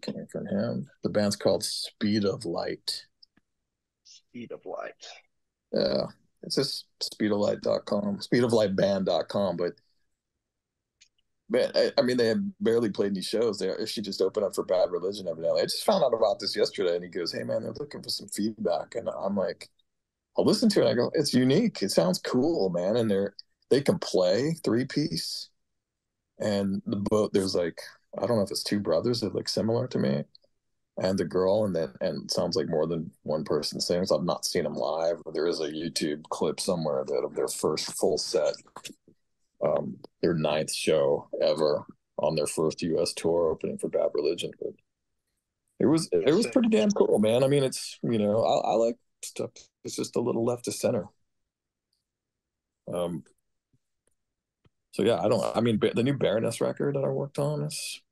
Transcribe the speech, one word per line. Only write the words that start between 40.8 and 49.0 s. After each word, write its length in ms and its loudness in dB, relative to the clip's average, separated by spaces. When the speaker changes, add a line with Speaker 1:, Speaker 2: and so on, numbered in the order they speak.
Speaker 1:
ever 440 2
on 180 0
their 120 0
first 340 -2
U 200 0
S 120 -2
tour, 380 2
opening 260 -6
for 120 -4
Bad 240 0
Religion. 460 -2
But 140 -8
it 60 2
was, 260 2
it 220 2
was 140 2
pretty 220 2
damn 220 4
cool, 280 4
man. 240 4
I 40 4
mean, 160 4
it's, 380 -6
you 160 0
know, 260 2
I, 280 2
I 20 2
like 220 2